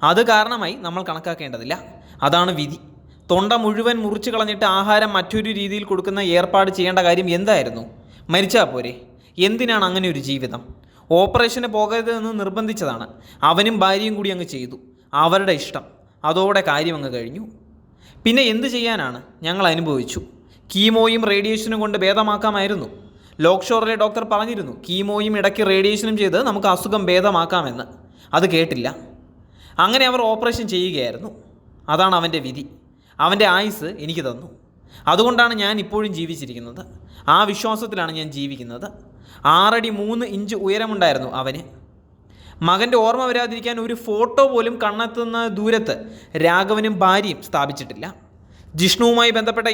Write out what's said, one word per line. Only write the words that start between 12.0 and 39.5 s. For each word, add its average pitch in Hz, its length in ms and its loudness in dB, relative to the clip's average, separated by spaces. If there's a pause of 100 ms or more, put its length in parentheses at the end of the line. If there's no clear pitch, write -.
നിർബന്ധിച്ചതാണ്. 190 680 -6 (440)
അവനും 208 320 2
ഭാര്യയും 202 360 2
കൂടി 196 160 -4
അങ്ങ് 180 200 -8
ചെയ്തു, 127 240 -12 (460)
അവരുടെ 190 380 4
ഇഷ്ടം. - 240 -10 (380)
അതോടെ 190 380 2 (100)
കാര്യം 160 260 0
അങ്ങ് 135 180 -8
കഴിഞ്ഞു. 127 280 -10 (800)
പിന്നെ 240 180 4 (100)
എന്ത് 226 220 -2
ചെയ്യാനാണ്? 208 440 -4 (280)
ഞങ്ങൾ 185 260 0
അനുഭവിച്ചു. 151 480 -4 (500)
കീമോയും 226 600 2
റേഡിയേഷനും 220 520 -2
കൊണ്ട് 208 220 -2
ഭേദമാക്കാമായിരുന്നു. 208 840 0 (560)
ലോക് 185 240 4
ഷോറിലെ 226 320 0
ഡോക്ടർ 214 320 -2
പറഞ്ഞിരുന്നു, 214 420 -4 (120)
കീമോയും 208 540 -2
ഇടയ്ക്ക് 196 300 0
റേഡിയേഷനും 208 500 2
ചെയ്ത് 185 180 2 (100)
നമുക്ക് 202 240 0
അസുഖം 196 380 -2
ഭേദമാക്കാമെന്ന്. 170 760 0 (460)
അത് 170 220 4
കേട്ടില്ല. 151 340 0 (960)
അങ്ങനെ 247 260 4
അവർ 247 100 0 (120)
ഓപ്പറേഷൻ 226 420 -2
ചെയ്യുകയായിരുന്നു. 160 560 -4 (640)
അതാണ് 185 260 4
അവൻ്റെ 165 280 -2
വിധി. 131 180 -12 (520)
അവൻ്റെ 196 360 4
ആയുസ് 202 340 -2 (160)
എനിക്ക് 160 240 -6
തന്നു. 117 200 -10 (640)
അതുകൊണ്ടാണ് 233 500 4
ഞാൻ 202 120 0 (100)
ഇപ്പോഴും 208 340 -4
ജീവിച്ചിരിക്കുന്നത്. 127 640 -12 (520)
ആ - 20 8 (120)
വിശ്വാസത്തിലാണ് 208 680 -4
ഞാൻ 156 180 -8
ജീവിക്കുന്നത്. 135 540 -10 (720)